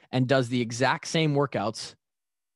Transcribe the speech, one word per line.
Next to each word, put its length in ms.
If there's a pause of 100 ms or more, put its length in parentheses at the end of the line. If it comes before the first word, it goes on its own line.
(120)
and 160
does 220
the 120
exact 460
same 280
workouts 600 (600)